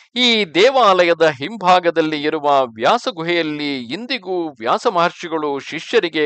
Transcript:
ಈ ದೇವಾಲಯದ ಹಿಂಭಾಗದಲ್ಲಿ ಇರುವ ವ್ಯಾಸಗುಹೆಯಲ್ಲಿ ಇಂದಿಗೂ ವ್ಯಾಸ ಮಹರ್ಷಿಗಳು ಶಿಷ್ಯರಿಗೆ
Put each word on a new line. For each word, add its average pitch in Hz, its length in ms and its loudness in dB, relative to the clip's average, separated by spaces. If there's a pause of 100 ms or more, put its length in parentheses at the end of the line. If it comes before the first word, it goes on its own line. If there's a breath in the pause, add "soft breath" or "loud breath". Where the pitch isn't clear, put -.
(160 soft breath)
ಈ 233 280 2 (100)
ದೇವಾಲಯದ 185 760 4
ಹಿಂಭಾಗದಲ್ಲಿ 165 960 0
ಇರುವ 151 240 -2 (280)
ವ್ಯಾಸಗುಹೆಯಲ್ಲಿ 160 1000 -2 (120)
ಇಂದಿಗೂ 185 680 -6
ವ್ಯಾಸ 131 360 -2
ಮಹರ್ಷಿಗಳು 165 720 -2
ಶಿಷ್ಯರಿಗೆ 156 680 -2